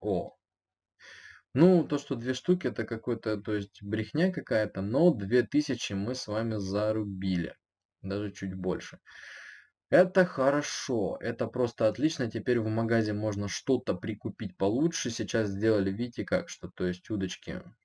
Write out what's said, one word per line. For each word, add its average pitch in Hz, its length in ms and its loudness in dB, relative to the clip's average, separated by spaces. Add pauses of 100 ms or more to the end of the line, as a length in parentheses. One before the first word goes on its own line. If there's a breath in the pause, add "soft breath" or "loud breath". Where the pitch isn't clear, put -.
О. 98 360 -2 (1160 loud breath)
Ну, 170 300 8
то, 147 140 -2
что 131 180 -6
две 123 180 -4
штуки, 180 320 0
это 120 180 -4
какой-то, 110 560 -4
то 107 140 -4
есть, 101 280 -6
брехня 110 500 0
какая-то, 107 500 -2
но 143 320 4
две 110 280 2
тысячи 127 520 -2
мы 104 200 -2
с - 120 -10
вами 110 320 -2
зарубили. 98 1000 -2 (460)
Даже 101 280 -4
чуть 95 240 -8
больше. 92 440 -4 (920 loud breath)
Это 180 360 6
хорошо, 135 960 0
это 117 260 -4
просто 120 420 0
отлично. 127 420 0
Теперь 120 300 0
в 110 80 -2
магазе 113 460 2
можно 104 340 -2
что-то 123 460 0
прикупить 95 640 -6
получше. 123 540 0
Сейчас 113 400 0
сделали, 101 400 2
видите, 110 340 -4
как, 90 240 -2
что, - 200 -12
то 92 180 -4
есть, 90 240 -4
удочки 92 520 -4 (220)